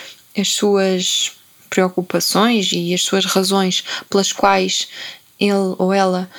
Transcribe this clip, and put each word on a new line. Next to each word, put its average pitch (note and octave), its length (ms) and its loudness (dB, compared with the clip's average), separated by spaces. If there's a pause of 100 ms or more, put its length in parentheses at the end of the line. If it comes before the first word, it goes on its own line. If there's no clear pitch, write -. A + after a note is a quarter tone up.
(380)
as G3 160 0
suas F#3+ 800 0 (360)
preocupações F#3 1000 0
e F3 220 -2
as F3 100 -2
suas G3 220 0
razões F#3+ 580 0 (260)
pelas G3 220 0
quais F#3+ 560 0 (500)
ele G3 400 0
ou F#3 140 0
ela F#3 480 2